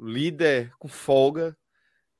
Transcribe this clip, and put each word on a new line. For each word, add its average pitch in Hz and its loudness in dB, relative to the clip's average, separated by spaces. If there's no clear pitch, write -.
líder 135 -2
com - -20
folga 143 0